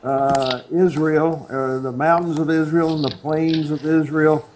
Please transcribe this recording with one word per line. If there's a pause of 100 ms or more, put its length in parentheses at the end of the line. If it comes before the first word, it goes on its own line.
uh, (100)
Israel,
uh,
the
mountains
of
Israel
and
the
plains
of
Israel